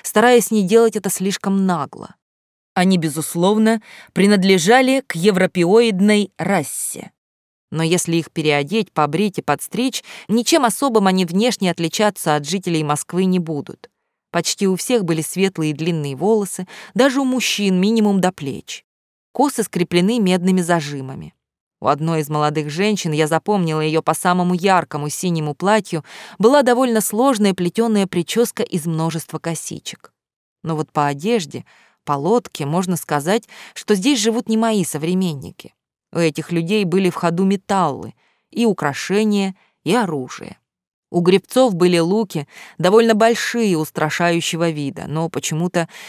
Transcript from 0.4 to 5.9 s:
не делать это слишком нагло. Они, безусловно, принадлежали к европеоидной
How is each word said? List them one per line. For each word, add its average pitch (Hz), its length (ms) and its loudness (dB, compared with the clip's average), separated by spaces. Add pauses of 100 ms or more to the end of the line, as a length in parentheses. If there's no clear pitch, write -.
не 214 120 2
делать 220 320 4
это 196 140 -6
слишком 196 560 -2
нагло. 165 500 -4 (580)
Они, 185 240 4
безусловно, 180 840 0 (320)
принадлежали 202 920 4
к - 100 -8
европеоидной 196 1200 2